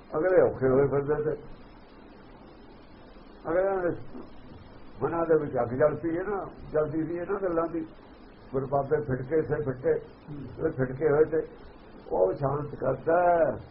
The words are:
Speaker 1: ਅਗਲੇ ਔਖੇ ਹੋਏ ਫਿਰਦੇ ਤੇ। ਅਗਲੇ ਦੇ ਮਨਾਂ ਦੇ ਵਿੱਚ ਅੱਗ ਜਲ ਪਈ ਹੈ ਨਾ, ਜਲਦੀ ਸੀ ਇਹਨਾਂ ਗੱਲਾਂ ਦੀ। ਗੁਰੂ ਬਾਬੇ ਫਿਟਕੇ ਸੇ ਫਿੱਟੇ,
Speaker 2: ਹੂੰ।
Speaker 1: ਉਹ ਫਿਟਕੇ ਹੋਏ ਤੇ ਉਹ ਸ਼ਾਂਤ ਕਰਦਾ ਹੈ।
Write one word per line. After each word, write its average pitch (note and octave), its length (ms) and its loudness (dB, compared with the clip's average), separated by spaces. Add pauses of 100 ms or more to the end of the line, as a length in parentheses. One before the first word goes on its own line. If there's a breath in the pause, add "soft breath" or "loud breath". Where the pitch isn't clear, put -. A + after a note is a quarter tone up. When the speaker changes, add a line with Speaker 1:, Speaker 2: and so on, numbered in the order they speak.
(180)
Speaker 1:
ਅਗਲੇ F3 240 6
ਔਖੇ B2+ 260 2
ਹੋਏ C3+ 200 6
ਫਿਰਦੇ C#3 260 0
ਤੇ। D3+ 280 -2 (2000)
ਅਗਲੇ F#3 400 0
ਦੇ C3 300 -10 (840)
ਮਨਾਂ E3 240 -2
ਦੇ D#3+ 80 4
ਵਿੱਚ D3 280 0
ਅੱਗ G#2+ 60 -2
ਜਲ C#3+ 260 2
ਪਈ E3 220 -4
ਹੈ F#3 60 -4
ਨਾ, F#3+ 240 -4 (260)
ਜਲਦੀ D3+ 340 -2
ਸੀ E3+ 80 -6
ਇਹਨਾਂ F3 280 -4
ਗੱਲਾਂ E3+ 260 0
ਦੀ। D#3+ 180 -6 (680)
ਗੁਰੂ C3 140 -2
ਬਾਬੇ C#3 340 0
ਫਿਟਕੇ C3 420 -2
ਸੇ D3 120 -2
ਫਿੱਟੇ, D3 440 -2
Speaker 2:
ਹੂੰ। - 640 -12
Speaker 1:
ਉਹ D#3+ 60 2
ਫਿਟਕੇ C3 380 -2
ਹੋਏ D3+ 160 6
ਤੇ D#3 240 0 (640)
ਉਹ F#3 200 4
ਸ਼ਾਂਤ C#3+ 420 -2
ਕਰਦਾ D3 480 2
ਹੈ। D#3+ 380 4 (100)